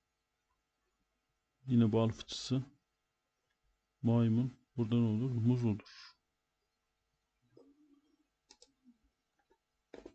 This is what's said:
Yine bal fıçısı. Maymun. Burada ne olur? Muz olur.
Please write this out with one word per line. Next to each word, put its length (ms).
Yine 280
bal 160
fıçısı. 540
Maymun. 560
Burada 180
ne 120
olur? 240
Muz 340
olur. 500